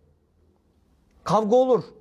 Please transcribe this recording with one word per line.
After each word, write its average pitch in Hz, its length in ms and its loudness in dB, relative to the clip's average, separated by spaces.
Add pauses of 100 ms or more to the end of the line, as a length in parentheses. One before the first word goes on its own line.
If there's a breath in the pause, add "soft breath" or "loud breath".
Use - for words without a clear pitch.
(1200)
Kavga 214 320 0
olur. 254 280 0 (160)